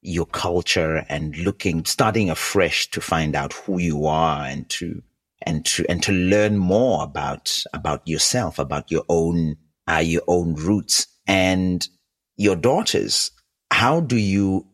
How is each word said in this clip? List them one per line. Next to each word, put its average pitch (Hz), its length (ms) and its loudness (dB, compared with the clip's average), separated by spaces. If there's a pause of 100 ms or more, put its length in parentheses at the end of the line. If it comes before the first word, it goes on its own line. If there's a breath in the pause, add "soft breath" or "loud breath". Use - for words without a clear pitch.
your 85 240 -4
culture 87 800 0
and 73 300 -6
looking, 85 480 -2
starting 110 440 2
afresh - 600 0
to - 100 -8
find 78 360 0
out 71 180 -4
who 92 260 -4
you 78 260 0
are 78 380 0
and 69 260 -8
to, - 320 -8 (420)
and 76 220 -4
to, - 220 -2
and 87 160 0
to - 80 0
learn 101 460 4
more 98 460 2
about, 71 520 -6 (180)
about 76 340 -4
yourself, 80 520 0
about 73 320 -4
your 80 160 0
own, 82 480 2 (340)
uh, 82 140 2
your 82 240 0
own 85 280 2
roots. 90 520 0 (200)
And 92 600 2 (500)
your 101 180 4
daughters, 120 760 0 (420)
how 139 280 4
do 123 180 0
you 98 560 2